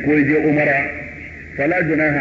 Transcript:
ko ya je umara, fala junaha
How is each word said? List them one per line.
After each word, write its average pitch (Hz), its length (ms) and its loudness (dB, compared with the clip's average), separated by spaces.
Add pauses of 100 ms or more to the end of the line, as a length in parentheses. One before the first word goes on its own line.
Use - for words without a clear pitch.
ko 147 100 2
ya 151 80 4
je 143 140 2 (100)
umara, 143 320 2 (760)
fala 165 260 0
junaha 151 380 0